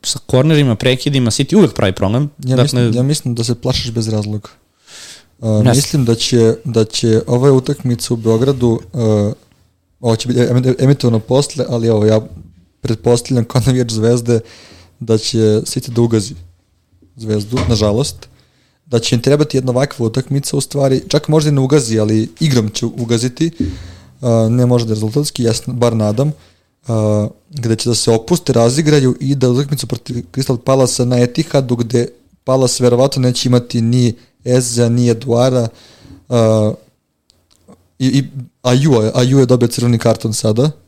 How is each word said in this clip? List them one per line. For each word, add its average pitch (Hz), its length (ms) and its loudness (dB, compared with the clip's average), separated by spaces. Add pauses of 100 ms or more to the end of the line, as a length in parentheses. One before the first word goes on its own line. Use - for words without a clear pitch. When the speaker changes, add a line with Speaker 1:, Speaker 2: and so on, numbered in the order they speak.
Speaker 1:
sa - 180 -6
kornerima, 143 540 2
prekidima, 127 560 0
City - 260 0
uvek 175 160 4
pravi 98 200 0
problem. 101 300 -2 (160)
Speaker 2:
Ja 131 180 -2
Speaker 1:
Dakle, 127 80 4
Speaker 2:
mislim, 120 300 0
ja 120 80 0
mislim 135 320 -2
da 117 100 -4
se 120 100 -2
plašiš 127 380 -4
bez 110 160 -4
razloga. 107 400 -4 (920)
A, 113 80 -4
Speaker 1:
Ne 107 140 2
znam. 123 140 4
Speaker 2:
mislim 143 280 0
da 117 100 2
će, 113 400 2 (120)
da 113 180 0
će 110 420 0
ova 127 260 2
utakmica 127 640 -2
u 117 40 -6
Beogradu, 113 680 0
e, 107 480 0 (680)
ovo 113 160 0
će 123 120 -8
biti 123 140 0
em-, 123 380 0
emitovano 131 400 2
posle, 127 460 -2
ali 117 220 -2
evo, 107 180 2
ja 110 140 4 (600)
pretpostavljam 120 640 0
kao - 180 -2
navijač 123 280 0
Zvezde 117 500 0 (600)
da 110 180 0
će - 200 -2
City 110 520 0
da 117 120 -2
ugazi 117 320 0 (840)
Zvezdu, 107 420 -4 (100)
nažalost. 107 600 -2 (580)
Da 120 120 -2
će - 160 -2
im 117 80 0
trebati 147 340 0
jedna 127 160 -2
ovakva 123 340 -2
utakmica, 135 500 -4
u 139 40 0
stvari, 135 480 -2
čak - 200 -2
možda 151 220 2
i - 20 0
ne 139 80 2
ugazi, 127 380 2
ali 107 320 0 (100)
igrom 127 300 2
će - 160 -6
ugaziti. 120 640 -2 (720)
A, 113 260 2
ne 123 180 2
možda 120 220 2
rezultatski, 110 540 -4
ja 117 120 0
se - 120 -8
bar 120 300 -2
nadam. 110 360 0 (540)
A, 107 420 0 (220)
gde 117 260 -2
će - 120 -4
da 120 60 0
se - 160 0
opuste, 113 420 0
razigraju 131 680 2
i 135 120 -2
da 127 160 0
utakmicu 139 360 -2
protiv - 460 -10
Crystal 127 260 -4
Palace 131 480 0
na 123 120 0
Etihadu, 123 580 0
gde 120 320 -2 (360)
Palace 131 380 0
verovatno 123 400 2
neće 123 260 -2
imati 123 320 0
ni 120 340 2 (320)
Eza, 120 420 2
ni 120 200 2
Eduara, 120 600 0 (600)
a, 110 440 2 (1300)
i, 131 100 0
i 139 160 2 (380)
Ayew, 127 500 4
Ayew 127 260 2
je 131 80 6
dobio 120 220 2
crveni 120 300 0
karton - 340 0
sada. 113 380 0 (180)